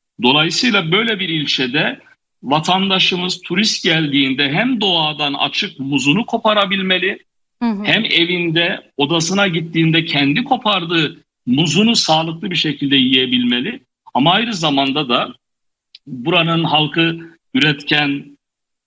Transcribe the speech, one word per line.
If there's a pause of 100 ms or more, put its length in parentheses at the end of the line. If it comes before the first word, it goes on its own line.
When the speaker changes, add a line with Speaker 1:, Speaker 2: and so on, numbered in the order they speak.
(220)
Speaker 1:
Dolayısıyla
böyle
bir
ilçede (420)
vatandaşımız
turist
geldiğinde
hem
doğadan
açık
muzunu
koparabilmeli, (440)
Speaker 2:
Hı
hı.
Speaker 1:
hem
evinde,
odasına
gittiğinde
kendi
kopardığı (300)
muzunu
sağlıklı
bir
şekilde
yiyebilmeli. (340)
Ama
aynı
zamanda
da (720)
buranın
halkı (360)
üretken, (480)